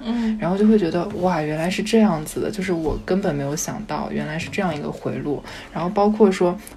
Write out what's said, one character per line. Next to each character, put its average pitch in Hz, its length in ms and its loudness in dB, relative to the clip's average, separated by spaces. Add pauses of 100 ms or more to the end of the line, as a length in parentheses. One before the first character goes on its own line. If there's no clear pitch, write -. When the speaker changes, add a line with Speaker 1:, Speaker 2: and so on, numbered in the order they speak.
Speaker 1:
嗯。 226 380 -2
Speaker 2:
然 165 100 0
后 196 80 0
就 214 80 6
会 220 100 8
觉 175 140 2
得， 175 160 -2 (140)
哇， 175 200 2
原 151 160 -2
来 165 140 -2
是 202 140 -2
这 226 160 4
样 165 240 4
子 - 160 -8
的， - 100 -2
就 190 100 -6
是 185 120 -2
我 160 340 -2
根 190 160 0
本 180 100 0
没 143 120 -4
有 143 100 -4
想 - 320 -6
到， 151 240 -6
原 147 160 -4
来 156 100 -6
是 165 140 -8
这 - 100 -4
样 175 140 0
一 147 60 -6
个 156 100 -6
回 127 280 -6
路。 139 220 -4 (320)
然 156 80 -6
后 175 80 -2
包 202 200 2
括 214 240 6
说， 180 260 2 (180)